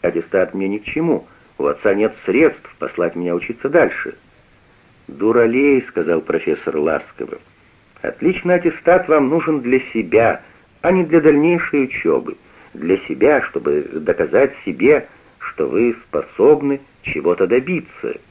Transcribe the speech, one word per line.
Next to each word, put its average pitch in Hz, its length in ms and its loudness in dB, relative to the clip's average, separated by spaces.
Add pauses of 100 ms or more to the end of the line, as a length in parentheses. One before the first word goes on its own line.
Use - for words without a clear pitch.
«Аттестат 87 520 -2
мне 98 140 -4
ни 104 100 -4
к 104 60 -12
чему, 156 420 -2 (320)
у 73 80 -2
отца 98 280 0
нет 107 200 0 (100)
средств 131 540 0
послать 85 380 -4
меня 87 180 -2
учиться 113 340 -6
дальше». 143 460 0 (960)
«Дуралей», — 117 800 2
сказал 82 320 -2
профессор - 560 -4
ласково, — 76 640 -6 (640)
«отличный 180 540 -2
аттестат 170 520 2
вам 147 200 4
нужен 156 320 0
для 127 200 2 (120)
себя, 107 500 2 (400)
а 175 100 2
не 185 120 2
для 160 160 4
дальнейшей 151 640 2
учёбы, 73 520 -2 (380)
для 90 240 0
себя, 110 440 2
чтобы 73 400 -2 (100)
доказать 85 600 0 (120)
себе, 143 440 2 (300)
что - 280 -6
вы 113 300 0 (120)
способны 139 720 2 (220)
чего-то 87 440 -2
добиться. 131 720 -4 (140)